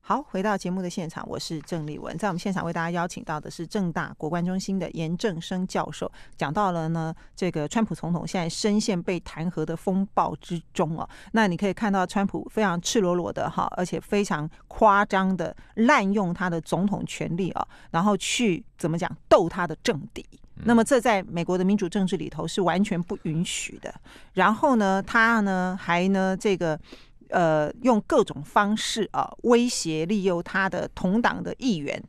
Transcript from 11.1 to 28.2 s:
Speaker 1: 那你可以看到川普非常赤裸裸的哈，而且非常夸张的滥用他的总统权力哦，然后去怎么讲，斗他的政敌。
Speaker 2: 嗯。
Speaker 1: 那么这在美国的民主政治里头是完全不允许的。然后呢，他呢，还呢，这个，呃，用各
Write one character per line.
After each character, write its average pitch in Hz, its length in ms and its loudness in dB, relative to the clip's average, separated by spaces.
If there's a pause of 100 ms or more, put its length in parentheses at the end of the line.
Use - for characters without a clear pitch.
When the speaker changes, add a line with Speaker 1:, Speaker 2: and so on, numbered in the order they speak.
Speaker 1:
那 220 160 4
你 175 80 0
可 208 100 -2
以 190 60 2
看 208 180 -2
到 190 160 2
川 196 200 0
普 - 260 -6
非 220 100 0
常 185 200 2
赤 - 180 2
裸 180 140 2
裸 170 180 -2
的 - 160 -4
哈， - 180 -2 (120)
而 180 80 0
且 - 120 -6
非 208 240 0
常 156 240 -2 (220)
夸 208 380 6
张 190 280 2
的 170 220 -6 (200)
滥 226 360 4
用 196 220 0
他 180 160 -2
的 165 100 -2
总 170 260 0
统 202 200 -2
权 156 280 -6
力 170 180 0
哦， - 140 -4 (240)
然 165 140 0
后 208 100 4
去 196 480 0 (140)
怎 160 140 -2
么 165 80 0
讲， 170 120 -4 (160)
斗 208 220 6
他 175 180 -4
的 160 100 -8
政 185 220 -2 (140)
敌。 - 100 -12 (340)
Speaker 2:
嗯。 - 100 -14
Speaker 1:
那 233 80 6
么 226 100 8
这 247 160 4
在 208 220 2
美 170 200 -6
国 180 140 0
的 185 80 2
民 196 100 4
主 202 140 0
政 190 180 0
治 180 120 -2
里 156 100 -6
头 156 180 -6
是 165 140 -4
完 175 240 2
全 180 180 -2
不 196 200 -6
允 160 200 -2
许 - 360 -6
的。 - 160 -12 (400)
然 190 220 6
后 269 200 4
呢， 196 260 4
他 226 380 4
呢， 185 400 0
还 175 280 2
呢， 190 280 2
这 196 180 2
个， 165 240 0 (520)
呃， 156 420 2 (100)
用 247 240 6
各 285 160 4